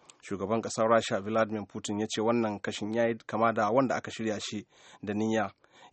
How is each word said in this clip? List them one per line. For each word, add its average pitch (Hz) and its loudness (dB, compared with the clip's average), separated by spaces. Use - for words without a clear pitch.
Shugaban 98 -2
ƙasar 110 0
Rasha 113 4
Vladimir 107 0
Putin 104 -4
ya 107 0
ce - -4
wannan 110 2
kashin 107 -6
ya 117 2
yi 117 0
kama 113 2
da 107 0
wanda 127 2
aka - -8
shirya 110 -4
shi - -8
da 104 -4
niyya. 110 0